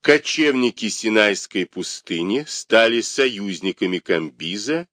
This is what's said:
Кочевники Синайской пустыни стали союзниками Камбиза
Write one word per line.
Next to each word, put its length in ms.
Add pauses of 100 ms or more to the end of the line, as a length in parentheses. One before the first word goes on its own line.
Кочевники 880
Синайской 760
пустыни 800
стали 540
союзниками 960
Камбиза 960